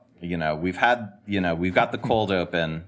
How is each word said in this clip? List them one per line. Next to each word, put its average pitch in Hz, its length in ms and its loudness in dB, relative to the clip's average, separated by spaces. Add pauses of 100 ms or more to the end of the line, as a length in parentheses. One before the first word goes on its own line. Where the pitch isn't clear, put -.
(220)
You 87 140 -4
know, 78 180 0
we've 87 220 -2
had, 120 380 2 (120)
you 101 140 -2
know, 87 160 2
we've 90 180 0
got 120 200 2
the - 40 -2
cold 110 320 0
open. 85 580 -2